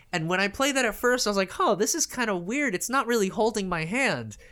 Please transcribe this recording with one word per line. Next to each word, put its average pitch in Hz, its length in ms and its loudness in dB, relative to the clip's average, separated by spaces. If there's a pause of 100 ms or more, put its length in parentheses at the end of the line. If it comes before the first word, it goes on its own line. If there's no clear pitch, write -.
(120)
And 160 160 -2
when 180 100 2
I 196 80 2
played 269 300 0
that 262 80 2
at 208 100 0
first, 247 320 2
I 208 40 2
was 202 60 -2
like, 190 140 0
"Huh, 320 240 2
this 220 220 0
is 320 100 0
kinda 220 300 -2
weird. 214 400 -2
It's - 120 -4
not 247 200 0
really 226 200 2
holding 214 400 0
my 165 180 -2
hand." 170 500 -2 (160)